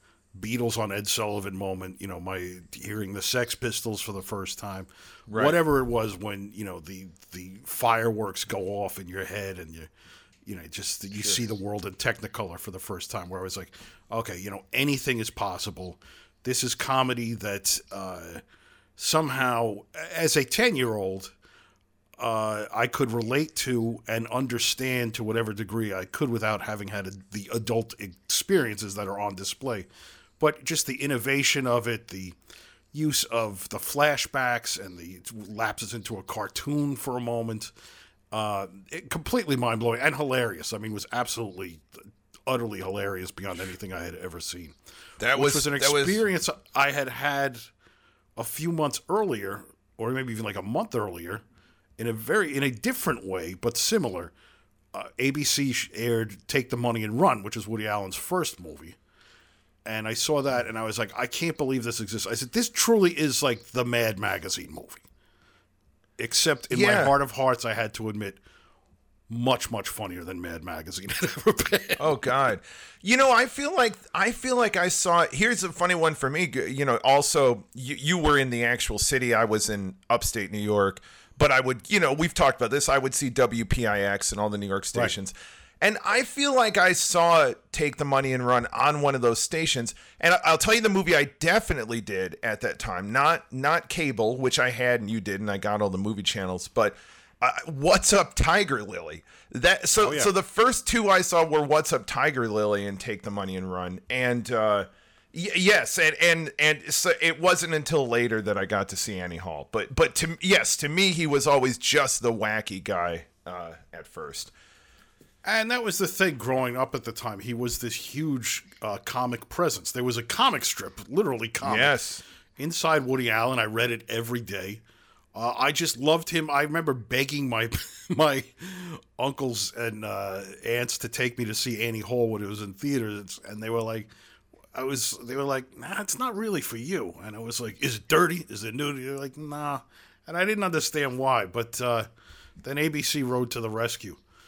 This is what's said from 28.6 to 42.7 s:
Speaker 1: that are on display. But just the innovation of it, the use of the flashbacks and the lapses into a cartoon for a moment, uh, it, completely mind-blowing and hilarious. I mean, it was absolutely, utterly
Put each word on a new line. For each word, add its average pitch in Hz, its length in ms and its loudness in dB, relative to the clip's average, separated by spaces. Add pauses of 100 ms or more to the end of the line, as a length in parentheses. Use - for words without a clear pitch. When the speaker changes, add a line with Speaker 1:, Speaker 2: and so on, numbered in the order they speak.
Speaker 1:
that 101 120 -6
are 101 120 -4
on 104 160 -2
display. 98 520 -6 (520)
But 147 260 0
just 156 200 -2
the 131 160 -6
innovation 135 640 2
of 120 220 2
it, 113 220 -4
the 95 240 -12 (580)
use 151 340 0
of 110 440 -4
the 107 80 -6
flashbacks 135 1080 0
and 90 160 -14
the 90 220 -16 (120)
lapses 107 600 -6
into 113 240 -8
a 92 60 -10
cartoon 143 760 -4
for 123 200 -4
a 123 40 -4
moment, 117 500 -4 (640)
uh, 104 340 -2 (240)
it, 151 180 -10
completely 160 460 -2
mind-blowing 117 460 0
and 147 140 2
hilarious. 123 580 -2
I 107 60 -4
mean, 107 120 -8
it - 40 -8
was 101 160 -10
absolutely, 95 680 -6 (640)
utterly 117 340 -2